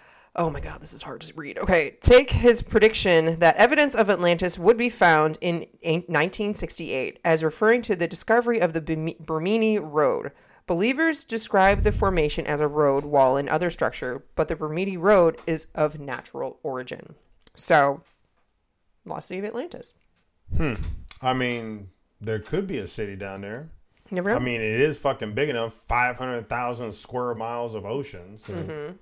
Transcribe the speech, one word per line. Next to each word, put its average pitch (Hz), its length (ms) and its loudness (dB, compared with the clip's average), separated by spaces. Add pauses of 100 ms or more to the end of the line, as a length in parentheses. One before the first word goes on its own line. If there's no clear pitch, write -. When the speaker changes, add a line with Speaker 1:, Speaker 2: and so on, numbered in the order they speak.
(340)
Speaker 1:
oh 170 160 0
my 143 80 -8
God, 151 220 -12
this - 140 -6
is - 80 -8
hard 135 180 -12
to - 140 -12
read. 143 240 -12
Okay, 160 420 0
take 262 300 8
his 233 320 4
prediction 180 800 4
that 170 160 6
evidence 285 380 4
of 214 140 4
Atlantis 175 500 2
would 214 200 4
be 240 100 0
found 156 540 4
in 170 240 -4 (420)
nineteen 190 460 -2
sixty-eight 131 680 -4
as 160 200 2
referring 220 380 2
to 214 120 -2
the 165 140 -2
discovery 233 520 2
of 170 120 2
the 160 80 -2
Bim-, 156 340 -4 (100)
Bimini 208 540 0
Road. 143 540 0 (340)
Believers 277 580 0
describe 202 580 2
the 208 100 4
formation 180 540 0
as 147 160 -2
a 151 40 2
road, 143 380 2
wall, 139 320 4
and 143 140 -2
other 170 180 0
structure, 131 560 -4 (100)
but 156 140 0
the 165 80 -4
Bimini 170 400 -6
Road 175 500 4
is 160 280 -2
of 151 260 -2
natural 135 600 -10
origin. 127 520 -10 (400)
So, 143 480 2 (1000)
lost 165 240 -10
city 185 120 -10
of 196 40 -10
Atlantis. - 500 -10 (640)
Speaker 2:
Hmm. 147 180 0 (460)
I 127 140 0
mean, 113 560 -6 (280)
there 110 220 -6
could 185 260 -6
be 180 120 -6
a 92 80 -8
city 98 280 -10
down 98 280 -12
there. 117 260 -12 (420)
Speaker 1:
Never 185 200 -4
know. 202 60 0
Speaker 2:
I - 20 0
mean, 123 220 -4
it 110 200 -2
is 147 180 2
fucking 123 360 -4
big 147 140 -2
enough. 117 260 -4
Five 123 440 -2
hundred 127 300 -8
thousand 120 440 -6
square 123 420 -8
miles 117 400 -8
of 101 120 -8
ocean. 104 520 -10
So - 140 -14
Speaker 1:
Mm-hmm. 156 500 -10